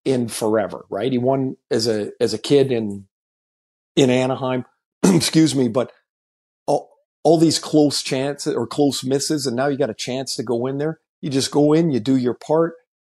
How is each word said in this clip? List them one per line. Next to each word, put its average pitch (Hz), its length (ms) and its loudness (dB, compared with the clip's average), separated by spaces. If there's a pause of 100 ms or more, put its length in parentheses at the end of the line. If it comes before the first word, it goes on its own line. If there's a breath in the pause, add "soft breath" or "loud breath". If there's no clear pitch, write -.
in 123 240 0
forever, 104 600 -2
right? 107 220 -4
He 123 60 0
won 131 380 0 (140)
as 113 160 -2
a, 107 240 -2 (100)
as 110 140 0
a 107 40 -6
kid 135 340 2
in, 101 340 -6 (880)
in 135 160 6
Anaheim, 127 540 0 (200)
<clears throat> - 200 -10
excuse 160 500 4
me, 131 140 2
but 113 240 -4 (720)
all, - 240 -2 (320)
all 160 160 6
these 160 200 4
close 147 440 2
chances 139 520 -4
or 117 120 -4
close 143 380 0
misses, 139 420 -2
and 120 100 -4
now 135 120 -2
you 139 100 -2
got 135 120 -2
a 104 40 -10
chance 131 420 -6
to 139 60 -6
go 117 240 -4
in 135 120 -6
there. 156 220 -6 (220)
You 165 80 -6
just 131 220 -2
go 147 200 2
in, 165 180 2
you 123 100 0
do 131 160 0
your 123 180 0
part. 165 400 0 (340)